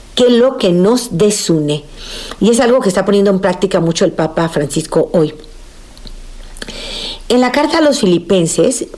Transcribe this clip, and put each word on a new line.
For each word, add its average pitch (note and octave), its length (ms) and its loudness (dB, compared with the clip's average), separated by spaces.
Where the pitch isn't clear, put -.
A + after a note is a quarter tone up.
que B3 160 4
lo B3 260 4
que G3+ 140 0
nos F#3 480 2
desune". D#3+ 640 0
Y G3+ 100 4
es A#3 100 4
algo B3+ 200 4
que G3+ 80 0
está F#3+ 160 0
poniendo G3+ 260 2
en F#3+ 100 2
práctica F#3 400 0
mucho E3 240 0
el D#3+ 80 2
Papa E3 360 -2
Francisco D#3 640 -2
hoy. D#3 220 0
En B3 120 4
la B3 120 2
carta D4+ 260 0
a D#4+ 40 2
los C#4+ 180 2
filipenses, E3+ 840 0